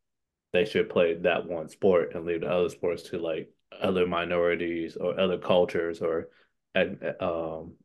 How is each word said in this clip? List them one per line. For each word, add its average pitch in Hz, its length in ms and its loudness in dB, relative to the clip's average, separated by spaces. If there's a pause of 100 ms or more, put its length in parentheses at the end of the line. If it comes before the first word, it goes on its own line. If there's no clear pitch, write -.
(520)
they 90 120 4
should - 260 0
play 85 240 4
that 87 320 0
one 82 220 -8
sport 90 460 2
and 82 100 -8
leave 85 160 -2
the 73 100 -2
other 87 200 2
sports 87 340 -4
to, - 140 -8
like, 82 340 -6 (200)
other 95 340 0
minorities 85 920 0
or 85 240 -2
other 90 180 2
cultures 87 640 0
or, 82 280 -2 (920)
um, 82 640 -4